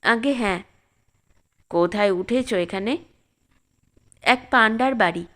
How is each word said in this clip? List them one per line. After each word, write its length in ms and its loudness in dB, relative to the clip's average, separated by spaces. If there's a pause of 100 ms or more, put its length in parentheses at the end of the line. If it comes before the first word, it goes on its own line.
"আগে 300 0
হ্যাঁ।" 300 -2 (1080)
"কোথায় 400 0
উঠেছ 440 -2
এখানে?" 420 -4 (1300)
"এক 280 2
পাণ্ডার 440 2
বাড়ি।" 420 0